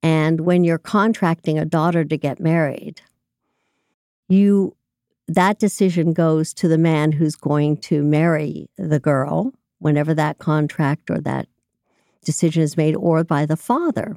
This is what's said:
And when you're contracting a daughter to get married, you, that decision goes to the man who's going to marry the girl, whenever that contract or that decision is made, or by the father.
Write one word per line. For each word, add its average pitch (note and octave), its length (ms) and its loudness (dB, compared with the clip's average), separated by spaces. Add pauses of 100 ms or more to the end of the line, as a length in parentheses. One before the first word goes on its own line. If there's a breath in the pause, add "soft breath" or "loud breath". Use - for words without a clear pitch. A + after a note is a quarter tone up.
And D#3+ 400 0
when F3+ 220 2
you're E3 140 2
contracting F3+ 800 0
a D#3 60 -2
daughter E3 400 0
to D3+ 120 -4
get C#3 240 -4
married, D#3+ 640 -2 (1300)
you, G3 480 4 (500)
that F#3 320 0
decision F3+ 540 0
goes D#3+ 420 0
to - 140 -2
the D#3+ 100 4
man D#3 340 2
who's D3+ 240 0
going D3 420 0
to D3+ 240 -2
marry D3+ 760 0
the D3+ 240 -2
girl, D3+ 520 -2 (260)
whenever D3+ 360 0
that D3+ 240 -2
contract D3+ 720 -2
or - 100 -4
that C3+ 280 -6 (760)
decision D#3+ 380 0
is D3 140 -2
made, D#3 180 0
or D#3+ 300 0
by D3+ 220 -2
the D#3 100 -2
father. A#3+ 600 -4